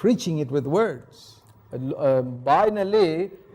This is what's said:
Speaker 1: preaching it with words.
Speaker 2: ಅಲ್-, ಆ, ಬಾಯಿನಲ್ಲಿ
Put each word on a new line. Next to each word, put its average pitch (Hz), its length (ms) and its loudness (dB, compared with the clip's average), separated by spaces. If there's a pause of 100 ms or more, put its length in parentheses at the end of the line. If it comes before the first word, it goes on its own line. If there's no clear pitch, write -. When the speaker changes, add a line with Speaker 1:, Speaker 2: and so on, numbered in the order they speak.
Speaker 1:
preaching 175 400 0
it 127 100 -8
with 135 140 -2
words. 165 480 -4 (580)
Speaker 2:
ಅಲ್-, 131 220 -6
ಆ, 131 260 2
ಬಾಯಿನಲ್ಲಿ 180 1080 0 (280)